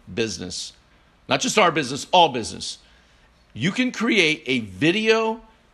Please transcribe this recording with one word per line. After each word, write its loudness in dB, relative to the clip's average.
business. -6
Not 0
just -2
our 6
business, -4
all 6
business. -8
You -2
can -2
create 0
a 0
video 0